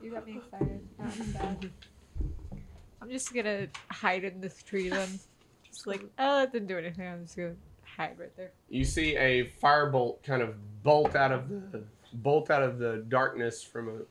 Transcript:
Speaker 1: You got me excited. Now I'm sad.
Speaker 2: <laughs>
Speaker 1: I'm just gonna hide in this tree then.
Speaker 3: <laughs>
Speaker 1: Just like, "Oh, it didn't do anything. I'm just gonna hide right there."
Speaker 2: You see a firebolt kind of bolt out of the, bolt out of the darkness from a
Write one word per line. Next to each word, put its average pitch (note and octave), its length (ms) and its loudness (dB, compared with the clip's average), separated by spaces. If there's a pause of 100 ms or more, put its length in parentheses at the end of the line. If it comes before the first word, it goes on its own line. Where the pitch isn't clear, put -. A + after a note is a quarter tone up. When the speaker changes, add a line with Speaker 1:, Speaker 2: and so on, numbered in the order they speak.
Speaker 1:
You A3+ 80 -12
got A3+ 160 -10
me A3 120 -10
excited. G3 460 -6 (120)
Now G#3 80 -10
I'm A#3 60 -6
sad. F#3+ 640 -6
Speaker 2:
<laughs> - 60 -20 (1200)
Speaker 1:
I'm A#3 80 -16
just B3+ 240 -8
gonna G#3 340 -2 (240)
hide F#3 320 0
in F#3 180 -8
this F#3 220 -10
tree F#3+ 260 -2
then. F#3+ 180 0 (360)
Speaker 3:
<laughs> - 280 -20
Speaker 1:
Just - 140 -16
like, G3+ 180 -6 (140)
"Oh, C#4 260 4
it C4 80 0
didn't A3 160 -4
do F#3 120 -2
anything. F3 280 -8
I'm F3 160 -10
just E3+ 140 -14
gonna F3 160 -6 (320)
hide - 340 -8
right E3+ 160 -14
there." F#3 160 -14 (180)
Speaker 2:
You C3 140 2
see D#3 320 2
a B2+ 360 4 (100)
firebolt C#3+ 640 4
kind C3 180 0
of A2 140 -2 (280)
bolt D3 320 6
out C3+ 160 6
of B2+ 160 -2 (240)
the, G#2+ 120 -8 (300)
bolt C#3+ 360 2
out C#3+ 140 6
of B2 160 0
the A2+ 280 -2
darkness B2 560 2
from A#2 240 -8
a A2 120 -8 (120)